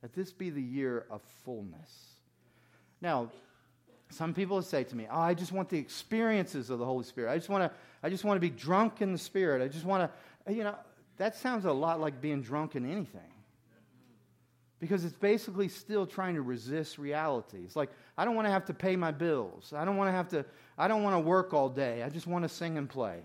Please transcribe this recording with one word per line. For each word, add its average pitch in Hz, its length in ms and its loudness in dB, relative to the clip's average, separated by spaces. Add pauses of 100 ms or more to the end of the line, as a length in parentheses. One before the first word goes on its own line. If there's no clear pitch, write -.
That 117 100 -14
this 190 200 -6
be 185 180 -6
the 143 120 -4
year 127 480 -2
of 104 120 -10 (220)
fullness? 101 680 -12 (880)
Now, 131 300 0 (800)
some 160 240 -4
people 190 260 0
say 147 220 -2
to 123 140 -6
me, 113 120 -6
"Oh, 139 120 0
I 170 140 4
just 175 180 -4
want 190 160 -2
the 175 100 0
experiences 190 880 0
of 123 120 -2
the 120 40 0
Holy 127 200 0
Spirit. 117 260 -2
I 151 80 2
just 165 100 -6
wanna, 190 220 2 (320)
I 156 80 0
just 185 140 -4
wanna 202 160 4
be 170 100 2
drunk 185 500 2
in 196 120 2
the 175 60 -2
Spirit. 160 440 2
I 131 60 0
just 156 160 -6
wanna," 185 260 2 (380)
you 214 160 0
know, 202 100 -2 (420)
that 220 200 -2
sounds 240 280 -2
a 175 80 4
lot 160 280 2
like 143 200 -2
being 143 220 0
drunk 147 320 -4
in 127 160 -2
anything. 143 420 -8 (1500)
Because 170 240 0
it's 165 100 -4
basically 202 540 2
still 202 380 -2
trying 185 280 -2
to 151 80 0
resist 127 560 -4
reality. 143 640 -2
It's 90 120 -10
like, 143 140 0 (280)
"I 165 60 2
don't 233 100 2
wanna 220 160 2
have 190 160 4
to - 80 -4
pay 190 220 2
my 170 160 2
bills. 143 600 0
I 147 120 -4
don't 196 120 2
wanna 196 160 4
have 180 180 0
to, 151 140 0 (320)
I 160 120 2
don't 214 160 4
wanna 196 160 4
work 180 340 4
all 139 140 6
day. 123 340 0
I 123 60 -4
just 156 180 -8
wanna 170 220 0
sing 165 300 -4
and 135 120 -4
play," 98 340 -4